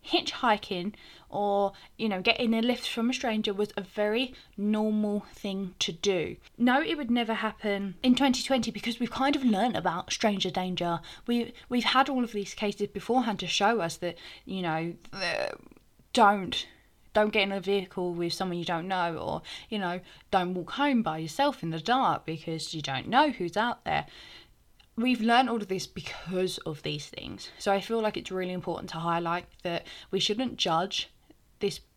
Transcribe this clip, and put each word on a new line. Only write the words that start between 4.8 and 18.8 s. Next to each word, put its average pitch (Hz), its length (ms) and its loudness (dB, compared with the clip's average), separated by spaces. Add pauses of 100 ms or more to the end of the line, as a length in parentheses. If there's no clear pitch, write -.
thing 190 440 -6
to - 120 -2
do. 180 460 0 (200)
No, 254 240 6
it 330 140 0
would 254 160 -2
never 233 220 2
happen 202 720 -2
in 254 120 8
twenty 262 260 4
twenty 254 300 2
because 233 300 -4
we've 226 100 -2
kind 285 240 2
of 269 80 0
learnt 220 320 4
about 170 380 -2
stranger 196 360 2
danger. 175 520 -2 (240)
We, 240 260 0 (160)
we've 247 160 0
had 269 240 4
all 254 160 0
of 226 80 -2
these 202 220 -6
cases 208 340 -2
beforehand 226 520 0
to 180 80 -4
show 208 340 4
us 170 160 -4
that, 175 200 -6 (280)
you 190 160 -6
know, 165 320 -2 (180)
uh, 185 380 -2 (640)
don't, 202 520 4 (460)
don't 214 220 4
get 214 100 4
in 196 80 0
a 196 80 -2
vehicle 185 540 -2
with 170 180 -2
someone 175 280 -4
you 170 40 -4
don't 170 240 -4